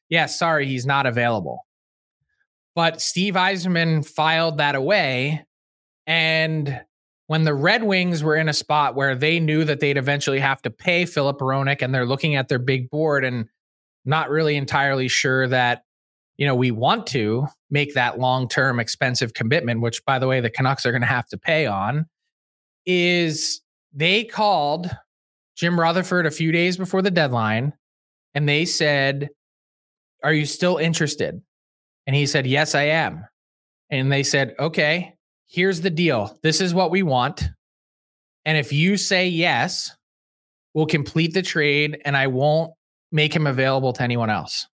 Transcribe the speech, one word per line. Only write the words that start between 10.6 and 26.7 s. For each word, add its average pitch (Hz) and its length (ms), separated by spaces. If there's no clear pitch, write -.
to 123 80
pay 175 340
Filip 143 340
Hronek, 135 440
and 131 120
they're 127 120
looking 139 300
at 131 120
their 135 100
big 127 300
board 151 340
and 123 240
not 143 240
really 151 260
entirely 135 520
sure 131 380
that, 123 360
you 139 80
know, 139 80
we 123 160
want 135 380
to 117 380
make 143 220
that 120 260
long-term 127 640
expensive 127 540
commitment, 117 480
which, 117 240
by 131 120
the 131 80
way, 131 140
the 117 80
Canucks 131 380
are 120 60
gonna 120 120
have 120 240
to - 80
pay 156 300
on, 110 400
is 175 760
they 180 320
called 175 640
Jim 170 240
Rutherford 175 460
a 151 60
few 160 200
days 175 280